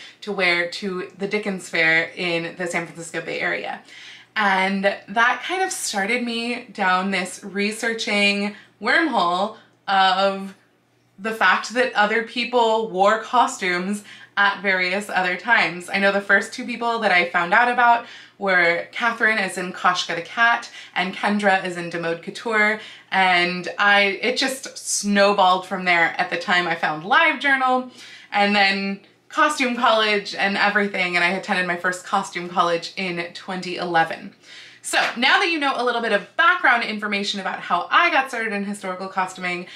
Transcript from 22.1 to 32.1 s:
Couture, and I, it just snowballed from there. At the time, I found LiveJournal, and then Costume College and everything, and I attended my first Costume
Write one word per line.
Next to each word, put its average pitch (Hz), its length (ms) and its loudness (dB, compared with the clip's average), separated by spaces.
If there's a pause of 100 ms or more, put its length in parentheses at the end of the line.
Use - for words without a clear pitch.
Couture, 214 560 0 (320)
and 180 560 2 (100)
I, 202 440 4
it 254 140 0
just 262 400 -4
snowballed 196 920 2
from 185 160 -6
there. 170 340 2
At 175 120 -2
the 175 60 -4
time, 180 300 0
I 165 80 -2
found 156 300 -4
LiveJournal, 254 880 2 (400)
and 202 240 2
then 196 420 0 (300)
Costume 285 480 2
College 220 580 2
and 196 220 0
everything, 196 580 0
and 175 100 2
I 175 40 2
attended 185 400 -2
my 175 80 -2
first 180 280 -4
Costume 180 440 -4